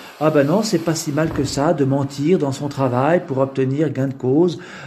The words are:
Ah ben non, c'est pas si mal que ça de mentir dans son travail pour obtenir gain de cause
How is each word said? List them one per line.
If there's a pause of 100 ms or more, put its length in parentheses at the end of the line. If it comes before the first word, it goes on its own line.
(200)
Ah
ben
non,
c'est
pas
si
mal
que
ça
de
mentir
dans
son
travail
pour
obtenir
gain
de
cause (300)